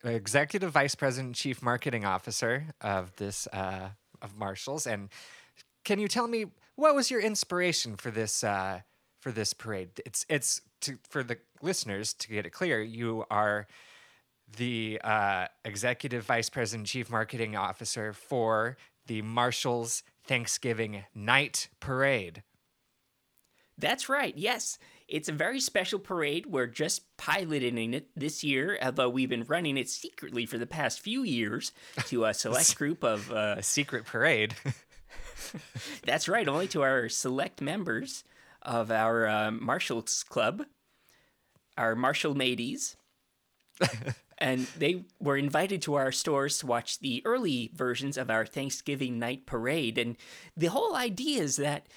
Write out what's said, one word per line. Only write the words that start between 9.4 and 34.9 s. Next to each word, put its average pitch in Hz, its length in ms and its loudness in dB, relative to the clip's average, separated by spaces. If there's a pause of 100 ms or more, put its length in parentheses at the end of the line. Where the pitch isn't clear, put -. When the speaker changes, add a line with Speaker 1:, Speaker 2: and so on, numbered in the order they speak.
Speaker 1:
parade? 95 520 -8
It's, - 240 -4
it's - 320 0 (200)
to, 135 180 -6 (100)
for 139 140 -2
the 120 160 -6 (240)
listeners, 110 500 -2
to - 160 -8
get 104 160 -2
it 85 60 -10
clear, 143 320 0
you 113 480 -4
are 104 340 2 (920)
the, 113 460 -4
uh, 101 440 2 (180)
Executive 120 580 -2
Vice 117 280 2
President, 110 360 -4
Chief 123 220 -4
Marketing 113 460 -2
Officer 107 580 -4
for 113 640 0 (300)
the 110 160 -4
Marshall's 120 800 0 (240)
Thanksgiving 113 760 -2 (120)
Night 123 520 2 (120)
Parade. 127 640 0 (1300)
Speaker 2:
That's 208 320 0
right, 262 300 0
yes. 226 400 -2 (300)
It's 151 200 -4
a 185 60 -2
very 180 260 0
special 196 400 0
parade. 170 460 -2
We're 143 220 2
just - 500 -4
piloting 131 760 0
it 151 220 -6
this 151 280 -4
year, 147 380 2
although 127 280 2
we've 127 200 2
been 120 140 0
running 147 340 0
it 123 120 -2
secretly - 560 -6
for 117 120 -6
the 120 80 -2
past 139 360 -2
few 247 220 -2
years 117 480 0 (340)
to 117 200 2
a 107 80 4
select 123 420 4
Speaker 1:
<laughs> - 20 -16
Speaker 2:
group 151 260 -2
of, 110 280 0
uh, 107 260 0
Speaker 1:
A 104 60 -6
secret 131 420 0
parade. 113 500 4 (800)